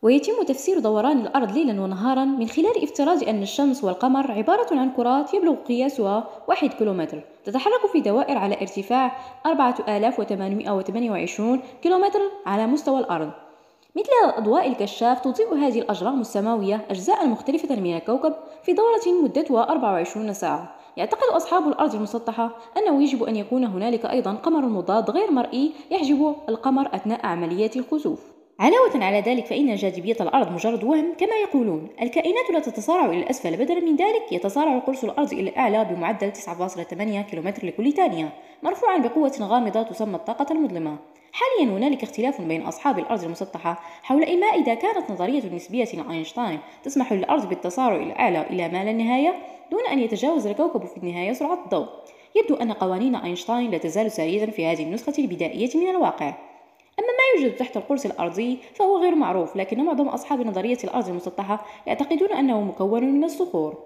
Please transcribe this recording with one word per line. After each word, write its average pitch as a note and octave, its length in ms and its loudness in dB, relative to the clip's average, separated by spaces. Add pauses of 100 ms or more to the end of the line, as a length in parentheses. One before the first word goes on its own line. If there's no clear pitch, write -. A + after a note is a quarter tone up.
ويتم C#4+ 460 4
تفسير F4 320 0
دوران A3 400 2
الأرض A3+ 320 0
ليلًا A3+ 300 0
ونهارًا A3 440 0
من C4 220 0
خلال G4+ 360 0
افتراض D4 400 0
أن G#3+ 180 0
الشمس C4 420 0
والقمر C4 480 2
عبارة D#4+ 480 2
عن C4 100 2
كرات B3+ 440 2
يبلغ E4 220 4
قياسها A#3+ 720 0 (200)
واحد D#4 260 2
كيلومتر، F3+ 480 -2 (240)
تتحرك G4+ 480 2
في D#4 80 6
دوائر A#3 360 2
على G3+ 240 0
ارتفاع B3 560 0 (280)
أربعة C#4 300 2 (120)
آلاف G#3+ 320 0
وثمانمائة G3+ 520 -2
وثمانية G#3+ 400 -2
وعشرون G#3 500 0 (200)
كيلومتر G4 380 2 (260)
على G#3 220 0
مستوى C4+ 320 2
الأرض. D#3+ 320 -2 (640)
مثل G#4+ 420 4
أضواء A3+ 300 2
الكشاف B3 520 0
تضيء D#4+ 360 0
هذه C4+ 240 2
الأجرام G#3+ 420 -2
السماوية G#3+ 680 0
أجزاء D4+ 380 2
مختلفة C#4 480 0
من F3+ 200 -2
الكوكب C4 380 0 (300)
في F4+ 100 2
دورة F#4 500 4
مدتها C4 480 2
أربعة B3 220 2
وعشرون G3+ 400 -2
ساعة. E3+ 420 -4 (220)
يعتقد G#3+ 380 0
أصحاب E4 320 2
الأرض D4 280 2
المسطحة A3+ 540 -4 (280)
أنه D#4 260 4
يجب B3+ 200 2
أن A3+ 120 -2
يكون A3 280 0
هنالك A3 420 -2
أيضًا G#3+ 280 0
قمر D4+ 320 2
مضاد G#3 440 0
غير F4+ 220 2
مرئي C4 400 2 (200)
يحجب D4 440 2 (140)
القمر C4 460 2
أثناء G#3+ 300 -2
عمليات F3 500 0
الخسوف. - 440 -2 (400)
علاوة D#4+ 460 6
على G3+ 160 2
ذلك A#3 240 0
فإن C4 300 2
جاذبية F#3+ 460 -2
الأرض G3 300 2
مجرد G#3 320 -2
وهم D#4 340 2
كما G#4+ 180 0 (120)
يقولون، G3 400 0 (140)
الكائنات E4 520 0
لا E4 60 4
تتصارع C#4+ 460 0
إلى F3 140 0
الأسفل، E3+ 380 -2
بدلًا D#4+ 220 0
من E4 160 2
ذلك A4 360 2
يتصارع C4 480 0
قرص C4 240 -4
الأرض C#4+ 300 -2
إلى F#3+ 160 -2
الأعلى A3 360 2
بمعدل F#3+ 460 -2
تسعة F3 240 -12
فاصلة F3+ 280 -6
ثمانية G3+ 380 -4
كيلومتر G3 460 -6
لكل A#3+ 260 0
ثانية، F#3 360 2 (340)
مرفوعًا F#4+ 340 2
بقوة C4+ 340 2 (100)
غامضة A3 420 2
تسمى G#3+ 320 -6
الطاقة C#4 380 -4
المظلمة. F3 440 -2 (340)
حاليًا G4 460 2
هنالك C4+ 260 0
اختلاف A#3+ 380 -4
بين D#3+ 200 -2
أصحاب - 380 -2
الأرض F3+ 240 -4
المسطحة E3+ 560 -6 (240)
حول C#4+ 200 2
إما F4+ 240 2
إذا C#4+ 260 2
كانت F#4 380 -2
نظرية G#3 320 -2
النسبية F#3+ 420 -4
لأينشتاين E3+ 720 -6 (240)
تسمح B3+ 300 0
للأرض G3+ 360 0
بالتصارع F#3+ 460 0
إلى D#3 80 -2
الأعلى E3+ 380 0
إلى F3 280 -4
ما F#3 140 -4
لا G#3+ 100 -2
نهاية B3+ 420 2 (360)
دون G4 100 0 (100)
أن C#4 80 2
يتجاوز A#3 480 0
الكوكب G#3 380 -2
في - 120 -14
النهاية F3+ 360 -4
سرعة E4 320 -4
الضوء. - 220 -2 (480)
يبدو A4 200 4
أن A#3 160 -2
قوانين G3+ 440 0
أينشتاين A3 560 -2
لا F3 60 -2
تزال G3+ 340 -2
سارية F#3 340 -2
في G#3+ 200 -4
هذه D#3+ 180 0
النسخة A3 360 -6
البدائية F3+ 560 -2
من F4 140 2
الواقع. B3+ 440 0 (680)
أما A4 80 0
ما B4+ 340 4
يوجد A#3+ 140 0
تحت B3 220 -4
القرص C4+ 280 -2
الأرضي G#3 540 -4 (160)
فهو G4 220 4
غير F4 180 4
معروف، F#3 400 0
لكن G3+ 280 -2
معظم C#4+ 240 2
أصحاب B3 400 -2
نظرية G#3+ 360 -2
الأرض G#3+ 260 -2
المسطحة F#3+ 560 -4 (220)
يعتقدون C#4+ 420 0
أنه C4+ 320 2
مكون G3+ 420 0
من C#4 200 2
الصخور. D#4+ 640 -2